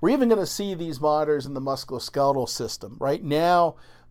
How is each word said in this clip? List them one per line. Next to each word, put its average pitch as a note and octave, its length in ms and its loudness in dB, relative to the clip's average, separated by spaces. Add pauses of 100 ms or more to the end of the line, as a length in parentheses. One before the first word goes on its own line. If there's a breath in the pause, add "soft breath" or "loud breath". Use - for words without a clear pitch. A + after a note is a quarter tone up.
We're E3+ 80 4
even C4 200 4
gonna G3+ 180 4
see G3+ 260 -6
these D#3+ 260 -8
monitors D3+ 460 2
in C#3 80 -10
the C3+ 80 -6
musculoskeletal C3+ 880 -2
system. - 500 -8
Right C#3+ 240 -2
now, E3+ 520 2 (360 soft breath)